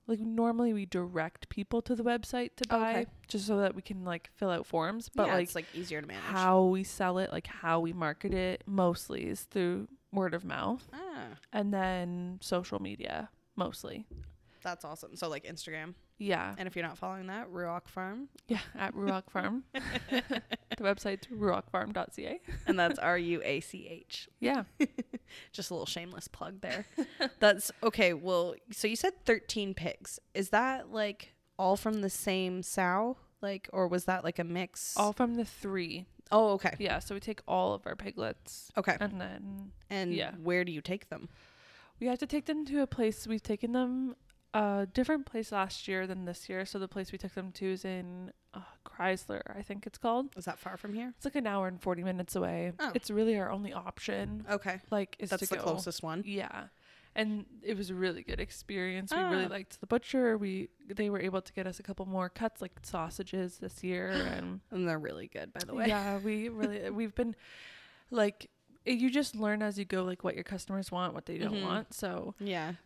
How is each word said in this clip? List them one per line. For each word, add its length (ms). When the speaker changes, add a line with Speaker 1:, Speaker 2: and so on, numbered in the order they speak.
Speaker 1:
like, 140
normally 520
we 140
direct 600
people 340
to 120
the 80
website 540
to 80
Speaker 2:
Okay. 300
Speaker 1:
buy, 20
just 180
so 120
that 180
we 60
can, 220
like, 300
fill 160
out 160
forms. 480
But, 140
Speaker 2:
Yeah, 60
Speaker 1:
like, 100
Speaker 2:
it's, 100
like, 200
easier 260
to 60
manage. 180
Speaker 1:
how 400
we 180
sell 360
it, 120
like, 160
how 340
we 120
market 420
it, 320
mostly 600
is 180
through 440
word 240
of 100
mouth, 480
Speaker 2:
Ah. 460
Speaker 1:
and 200
then 680
social 400
media, 500
mostly. 500
Speaker 2:
That's 220
awesome. 320
So, 120
like, 160
Instagram. 500
Speaker 1:
Yeah. 400
Speaker 2:
And 100
if 100
you're 100
not 100
following 300
that, 260
Ruach 360
Farm. 400
Speaker 1:
Yeah, 120
at 200
Ruach 340
Farm. 360
<laughs> 0
The 60
website's 460
ruach 420
farm 220
dot 220
C 120
A. 140
Speaker 2:
And 100
that's 220
R 180
U 280
A 160
C 280
H. 400
Speaker 1:
Yeah. 240
Speaker 2:
<laughs> 720
Just 180
a 40
little 120
shameless 400
plug 360
there. 240
<laughs> 260
That's, 320
okay, 280
well, 440
so 160
you 80
said 160
thirteen 500
pigs. 440
Is 140
that, 420
like, 440
all 160
from 240
the 100
same 540
sow? 540
Like, 320
or 140
was 200
that, 180
like, 160
a 40
mix? 520
Speaker 1:
All 160
from 240
the 80
three. 640
Speaker 2:
Oh, 220
okay. 260
Speaker 1:
Yeah, 180
so 160
we 60
take 260
all 280
of 120
our 80
piglets. 840
Speaker 2:
Okay. 220
Speaker 1:
And 220
then, 500
Speaker 2:
And 220
Speaker 1:
yeah. 200
Speaker 2:
where 220
do 80
you 80
take 280
them? 200
Speaker 1:
We 80
have 100
to 80
take 200
them 200
to 160
a 60
place. 400
We've 120
taken 300
them 460
a 380
different 340
place 260
last 340
year 220
than 160
this 240
year. 180
So 140
the 80
place 240
we 60
took 160
them 180
to 200
is 120
in, 480
uh, 60
Chrysler, 540
I 100
think 220
it's 140
called. 380
Speaker 2:
Is 80
that 160
far 160
from 180
here? 220
Speaker 1:
It's, 80
like, 100
an 140
hour 180
and 160
forty 220
minutes 320
away. 420
Speaker 2:
Oh. 160
Speaker 1:
It's 160
really 260
our 140
only 220
option. 760
Speaker 2:
Okay. 320
Speaker 1:
Like, 260
is 120
Speaker 2:
That's 120
Speaker 1:
to 60
Speaker 2:
the 80
Speaker 1:
go. 60
Speaker 2:
closest 420
one. 200
Speaker 1:
Yeah. 440
And 300
it 140
was 140
a 60
really 260
good 160
experience. 720
We 100
really 240
Speaker 2:
Ah. 20
Speaker 1:
liked 320
the 80
butcher. 500
We, 300
they 240
were 100
able 220
to 100
get 140
us 140
a 20
couple 240
more 220
cuts, 340
like 200
sausages 760
this 240
year, 280
Speaker 2:
<gasps> 280
Speaker 1:
and 220
Speaker 2:
And 180
they're 120
really 260
good, 260
by 140
the 80
way. 140
Speaker 1:
Yeah, 300
we 300
really, 420
Speaker 2:
<laughs> 0
Speaker 1:
we've 260
been, 180
like, 400
you 240
just 240
learn 280
as 160
you 60
go, 200
like, 200
what 100
your 100
customers 480
want, 220
what 120
they 120
don't 160
Speaker 2:
Mm-hmm. 120
Speaker 1:
want. 280
So 440
Speaker 2:
Yeah. 360